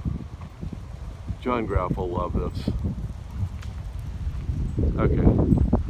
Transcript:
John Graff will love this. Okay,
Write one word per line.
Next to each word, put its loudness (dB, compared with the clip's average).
John 2
Graff 2
will -2
love -2
this. -2
Okay, 6